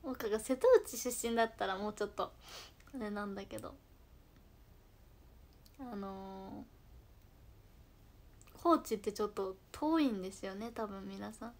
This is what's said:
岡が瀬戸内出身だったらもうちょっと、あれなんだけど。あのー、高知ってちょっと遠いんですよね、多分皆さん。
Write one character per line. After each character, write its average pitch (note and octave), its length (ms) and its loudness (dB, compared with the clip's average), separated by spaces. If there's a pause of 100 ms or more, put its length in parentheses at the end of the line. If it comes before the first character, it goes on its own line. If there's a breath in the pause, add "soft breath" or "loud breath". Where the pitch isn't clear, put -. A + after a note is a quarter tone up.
(100)
岡 B3 180 -2
が G#3+ 100 2
瀬 B3+ 180 2
戸 E4+ 120 6 (160)
内 - 120 -8
出 A#3+ 320 -2
身 A#3 60 2
だ A#3 100 6
っ A3+ 140 0
た G3+ 80 0
ら F#3+ 100 0
も G#3 140 -2
う - 20 -12
ち G#3+ 120 -2
ょ - 20 0
っ G#3 40 -8
と、 - 220 -4 (640 loud breath)
あ C#4 40 -6
れ G#3+ 120 -2
な G#3 160 -4
ん G3+ 80 -6
だ G3 100 -6
け G#3+ 140 -10
ど。 - 160 -10 (2000)
あ B3 180 -8
の F#3+ 680 -10 (1900)
ー、 - 80 -18
高 E4+ 160 8
知 - 160 0
っ G#3 40 -2
て G#3 140 -2
ち G#3+ 100 -2
ょ G#3 40 2
っ G3+ 40 -4
と F#3+ 260 -4 (160)
遠 D#4 280 2
い C#4+ 80 6
ん G3+ 140 0
で F#3+ 100 -6
す - 140 -10
よ F#3+ 80 -6
ね、 A3 200 -8
多 A3+ 120 -4
分 G3 200 -10
皆 G3 260 -8
さ A3 160 -12
ん。 A#3+ 120 -12